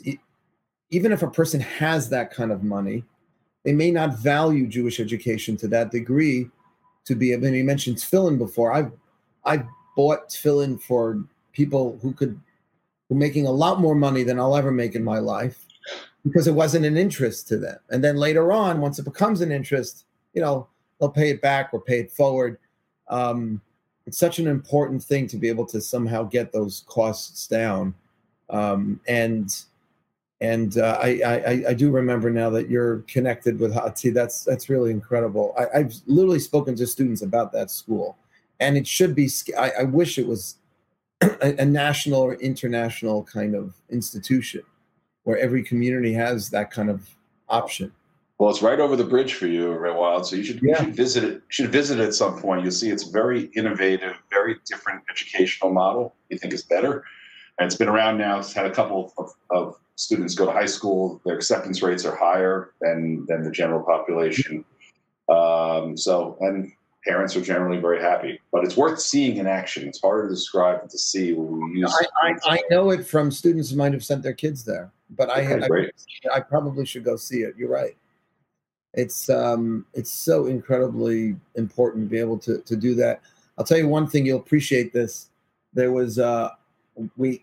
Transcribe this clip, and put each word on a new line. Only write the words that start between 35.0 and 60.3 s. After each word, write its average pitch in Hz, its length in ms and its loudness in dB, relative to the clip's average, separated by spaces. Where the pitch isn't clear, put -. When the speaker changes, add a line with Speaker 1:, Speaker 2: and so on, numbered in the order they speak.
Speaker 1:
I, 120 220 2
I've 123 140 -2
literally 170 320 6
spoken 139 380 0
to 120 100 -2
students 120 360 -2
about 107 300 0
that 110 180 -2
school, - 460 -4
and 143 180 2
it 135 80 -2
should 175 280 2
be 139 140 2
sc-, - 300 -6
I, 131 220 2
I - 20 2
wish 151 340 0
it 123 100 0
was - 300 -6
<clears throat> - 320 -10
a, 143 380 2
a 139 80 2
national 143 540 2
or 131 160 0
international 117 880 -2
kind 104 300 -4
of 98 200 -6
institution 117 720 -4
where - 140 0
every 127 240 0
community 120 520 0
has 117 360 0
that 104 200 -2
kind 104 180 -2
of 95 220 -6
option. 113 440 -2
Speaker 2:
Well, 104 120 4
it's 98 120 -2
right 131 180 4
over 139 160 4
the 120 80 2
bridge 127 300 2
for 90 120 -4
you, 85 260 0
Ray 85 220 -4
Wild. 87 320 2
So 92 80 -6
you 101 80 -4
should, 113 180 -6
Speaker 1:
Yeah. 151 200 4
Speaker 2:
you 139 60 0
should - 100 -4
visit 123 260 2
it. - 120 -2
You - 160 -16
should 120 200 -2
visit 143 300 2
it 107 80 2
at - 60 -4
some 95 260 0
point. 92 240 0
You'll 90 80 -2
see 110 180 -2
it's 98 140 -4
very 110 400 0
innovative, 95 640 0
very 101 240 2
different 98 420 -8
educational 92 640 0
model. 101 440 0
You - 100 -8
think - 140 -8
it's - 120 -8
better, 143 400 0
and 90 60 2
it's 90 100 -2
been 107 120 2
around 110 300 2
now. 101 220 0
It's - 120 -12
had 95 140 -2
a 95 80 -6
couple 98 420 -2
of, - 140 -10
of 87 260 -2
students 92 400 -2